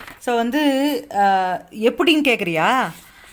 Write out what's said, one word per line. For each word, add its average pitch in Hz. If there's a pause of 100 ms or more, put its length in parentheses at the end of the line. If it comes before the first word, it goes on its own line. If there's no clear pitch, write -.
(180)
So 240
வந்து, 240 (540)
ஆ, 196 (180)
எப்படின்னு 294
கேக்குறியா? 208 (440)